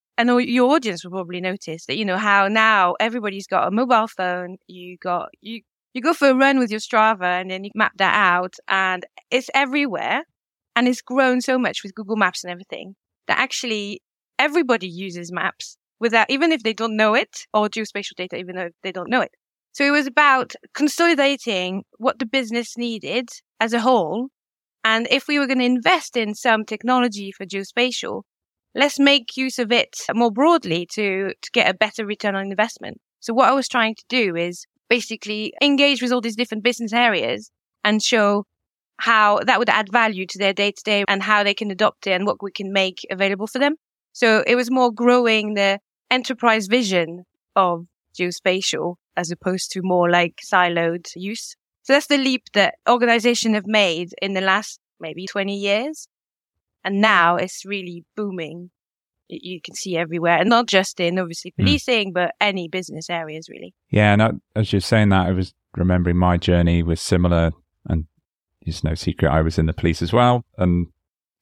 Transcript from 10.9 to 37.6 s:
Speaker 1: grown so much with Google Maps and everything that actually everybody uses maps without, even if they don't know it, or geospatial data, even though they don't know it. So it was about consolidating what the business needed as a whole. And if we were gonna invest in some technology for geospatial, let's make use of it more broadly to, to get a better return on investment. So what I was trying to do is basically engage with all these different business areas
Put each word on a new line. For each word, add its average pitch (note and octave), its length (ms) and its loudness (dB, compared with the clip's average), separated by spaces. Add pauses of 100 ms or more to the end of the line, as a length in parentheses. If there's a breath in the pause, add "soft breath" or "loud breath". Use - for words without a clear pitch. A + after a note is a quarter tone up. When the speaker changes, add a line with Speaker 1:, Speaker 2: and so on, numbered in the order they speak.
Speaker 1:
grown B3+ 400 0
so C4 160 0
much A#3 280 -2
with G3 100 -14
Google G#3+ 220 -6
Maps F#3+ 260 -2
and F3+ 80 -10
everything F#3 460 -14 (320)
that - 100 0
actually A3 640 -4 (340)
everybody C4 520 0
uses F3 420 -10
maps - 460 -6 (240)
without, A3+ 280 2
even C#4 220 0
if C4 140 -2
they A3+ 80 -2
don't A3 240 -4
know G#3+ 180 4
it, - 400 -4
or G#3 140 2
geospatial G#3 480 -8
data, F3+ 180 -10
even F3+ 220 -10
though F3 140 -8 (120)
they F#3 80 -8
don't F3+ 180 -10
know B3 120 0
it. - 100 -4 (400)
So - 140 -2
it C#4+ 80 2
was C#4+ 160 2
about C4+ 460 0 (180)
consolidating C4+ 1120 0 (140)
what A3+ 200 -2
the C4+ 80 -4
business A#3 500 -4
needed A#3 520 -6 (320)
as A3 120 -2
a A#3 60 2
whole. A3+ 520 0 (520)
And A3 300 2
if - 160 0
we D4 100 2
were C#4 80 0
gonna B3+ 160 0
invest B3+ 540 0
in G#3+ 180 -4
some A3 300 0
technology A3+ 640 -2
for G3 160 -14
geospatial, G3 760 -4 (520)
let's C#4 240 0
make C#4 380 2
use C4 240 -4
of A3 100 -2
it - 260 0 (160)
more A#3 200 2
broadly G3 600 0
to, G3 460 -4
to - 120 -16
get - 180 2
a F#3+ 40 0
better G#3+ 300 -2
return G#3 300 -4
on G3 160 -6
investment. - 500 -4 (200)
So - 120 -8
what A#3 160 4
I A#3+ 40 6
was C4+ 160 0
trying A3 260 0
to - 140 -20
do A3 260 0
is F3 320 -6 (240)
basically G#3+ 720 -4
engage C#4+ 400 4
with B3 100 0
all B3 80 0
these A3 160 -6
different A3+ 260 -4
business A#3 300 -2
areas G#3+ 580 0 (340)